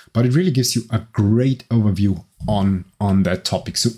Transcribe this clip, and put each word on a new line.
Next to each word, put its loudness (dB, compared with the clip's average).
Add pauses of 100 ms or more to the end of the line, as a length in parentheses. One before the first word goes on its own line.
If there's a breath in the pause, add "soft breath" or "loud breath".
(120 loud breath)
but 2
it 2
really 2
gives 0
you -2
a -2
great 0
overview 0 (220)
on, 0 (160)
on 2
that -2
topic. -4
So 0